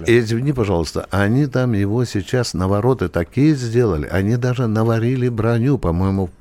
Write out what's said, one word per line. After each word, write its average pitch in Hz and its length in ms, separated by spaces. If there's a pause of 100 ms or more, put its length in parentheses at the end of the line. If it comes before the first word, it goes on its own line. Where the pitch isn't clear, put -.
Из-, - 20 (220)
извини, 120 280
пожалуйста, 90 580
они 104 340
там 127 280
его 101 320
сейчас 117 500
навороты 101 540
такие 127 460
сделали, 113 560
они 98 260
даже 123 300
наварили 117 600
броню, 117 480
по-моему, 95 520 (120)